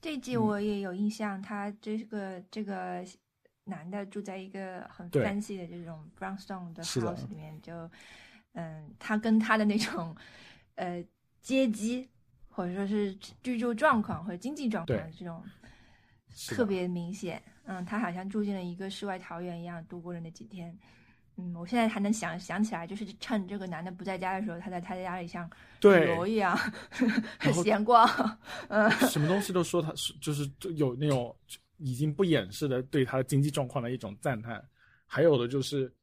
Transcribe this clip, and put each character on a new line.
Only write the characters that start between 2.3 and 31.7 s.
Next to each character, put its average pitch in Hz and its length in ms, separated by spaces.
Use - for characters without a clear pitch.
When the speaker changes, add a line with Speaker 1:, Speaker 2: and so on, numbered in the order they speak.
Speaker 1:
这 214 140
个 185 400
男 175 240
的 202 180
住 208 140
在 196 180
一 190 100
个 190 320
很 175 180
Speaker 2:
对。 151 160
Speaker 1:
fancy 202 320
的 175 120
这 170 160
种 160 200
brownstone 190 540
的 165 100
Speaker 2:
是 139 180
的。 110 60
Speaker 1:
house 127 220
里 185 80
面， 156 260
就， 165 260
嗯， 156 440
他 220 180
跟 220 220
他 220 180
的 214 80
那 208 140
种， 170 360
呃， 175 280
阶 262 280
级， 226 400
或 185 180
者 180 80
说 196 100
是 202 300
居 247 160
住 240 160
状 240 300
况 175 220
或 190 80
者 180 40
经 247 180
济 285 140
状 190 160
况 120 140
的 82 180
这 180 80
种 165 160
Speaker 2:
对。 - 100
是 - 160
的。 214 60
Speaker 1:
特 240 100
别 185 220
明 175 260
显。 185 260
嗯， 185 200
他 208 160
好 180 120
像 185 160
住 208 140
进 208 100
了 185 120
一 175 100
个 190 160
世 202 160
外 190 100
桃 175 240
源 175 200
一 170 40
样 170 220
度 175 140
过 175 120
了 170 60
那 165 140
几 220 120
天。 180 320
嗯， 180 180
我 170 120
现 240 120
在 226 100
还 220 100
能 202 140
想， 170 260
想 175 240
起 214 120
来， 170 120
就 190 80
是 208 120
趁 202 300
这 202 100
个 190 80
男 165 160
的 185 80
不 180 140
在 190 140
家 185 200
的 208 60
时 208 60
候， 170 100
他 185 80
在 180 100
他 180 180
家 185 220
里 175 80
像 170 240
Speaker 2:
对。 190 240
Speaker 1:
旅 143 60
游 170 160
一 220 100
样， 190 180
<laughs> - 240
Speaker 2:
然 233 100
后 220 120
Speaker 1:
很 262 160
闲 208 280
逛。 233 240
嗯。 214 220
Speaker 2:
什 - 100
么 147 80
东 190 140
西 202 100
都 180 140
说 175 160
他 156 140
是， - 260
就 156 140
是 143 120
有 139 200
那 147 140
种 123 260